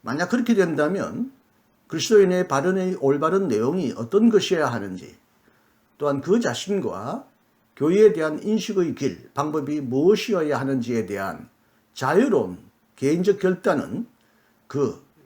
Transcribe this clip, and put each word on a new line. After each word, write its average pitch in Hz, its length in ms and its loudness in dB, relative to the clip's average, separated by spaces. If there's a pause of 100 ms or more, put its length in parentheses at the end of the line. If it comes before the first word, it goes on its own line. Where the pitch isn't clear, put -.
만약 151 260 -4
그렇게 233 260 0
된다면 170 760 -2 (540)
그리스도인의 180 600 4
발언의 185 540 0
올바른 156 480 2
내용이 123 480 0
어떤 202 320 2
것이어야 175 420 2
하는지, 98 460 -10 (800)
또한 143 220 -2
그 190 200 2
자신과 143 880 -6 (540)
교회에 190 320 6
대한 156 300 -4
인식의 190 520 -2
길, 98 380 -6
방법이 147 480 -4
무엇이어야 151 800 0
하는지에 120 460 -2
대한 98 420 -8 (460)
자유로운 139 640 0 (360)
개인적 180 440 0
결단은 185 680 -2 (600)
그, 139 360 -4 (240)